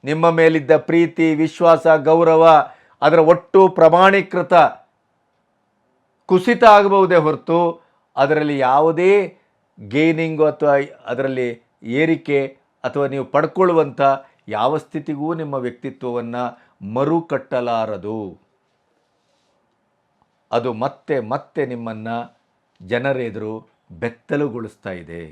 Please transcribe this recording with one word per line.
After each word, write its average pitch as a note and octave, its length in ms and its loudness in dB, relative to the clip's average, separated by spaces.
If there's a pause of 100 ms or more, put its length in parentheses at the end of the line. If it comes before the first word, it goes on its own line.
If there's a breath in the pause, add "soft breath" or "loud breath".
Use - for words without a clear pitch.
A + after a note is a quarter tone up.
ನಿಮ್ಮ D#3 220 -2 (140)
ಮೇಲಿದ್ದ D#3+ 340 2 (160)
ಪ್ರೀತಿ, E3 380 0 (140)
ವಿಶ್ವಾಸ, E3 440 2 (240)
ಗೌರವ, E3 340 4 (580 loud breath)
ಅದರ D3+ 180 4 (140)
ಒಟ್ಟು - 280 2 (160)
ಪ್ರಮಾಣೀಕೃತ F3+ 760 4 (1800)
ಕುಸಿತ F#3+ 340 2 (140)
ಆಗಬಹುದೇ G3 480 2
ಹೊರತು D#3+ 340 -2 (560 soft breath)
ಅದರಲ್ಲಿ D3 400 0 (120)
ಯಾವುದೇ D#3+ 440 2 (680)
ಗೇನಿಂಗು D#3 760 -2
ಅಥವಾ D3 240 0 (360)
ಅದರಲ್ಲಿ B2+ 360 -6 (520)
ಏರಿಕೆ D3+ 400 -2 (440)
ಅಥವಾ C#3+ 300 -4
ನೀವು C3+ 200 -8
ಪಡ್ಕೊಳ್ಳುವಂಥ D#3 680 0 (560 soft breath)
ಯಾವ C3+ 260 -2
ಸ್ಥಿತಿಗೂ D3 440 -10 (140)
ನಿಮ್ಮ C#3+ 140 -10 (100)
ವ್ಯಕ್ತಿತ್ವವನ್ನು A#2+ 760 -10 (520 soft breath)
ಮರುಕಟ್ಟಲಾರದು. A#2+ 1200 -4 (2250)
ಅದು B2 180 -4 (140)
ಮತ್ತೆ C#3 340 -8 (160)
ಮತ್ತೆ - 280 -10 (120)
ನಿಮ್ಮನ್ನು A2+ 420 -12 (680)
ಜನರೆದುರು A2+ 720 -6 (480)
ಬೆತ್ತಲುಗೊಳಿಸ್ತಾ A#2 880 -8 (100)
ಇದೆ E2+ 300 -18